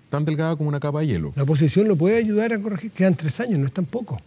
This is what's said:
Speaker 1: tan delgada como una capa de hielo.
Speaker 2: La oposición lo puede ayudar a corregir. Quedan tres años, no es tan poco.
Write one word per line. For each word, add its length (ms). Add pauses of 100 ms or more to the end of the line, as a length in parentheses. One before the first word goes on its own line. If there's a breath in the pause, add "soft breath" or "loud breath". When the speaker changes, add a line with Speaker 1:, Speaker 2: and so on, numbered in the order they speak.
Speaker 1:
tan 160
delgada 320
como 140
una 100
capa 200
de 80
hielo. 280
Speaker 2:
La 60
oposición 440
lo 100
puede 200
ayudar 380
a 60
corregir. 300
Quedan 240
tres 260
años, 180
no 80
es 60
tan 120
poco. 320 (100)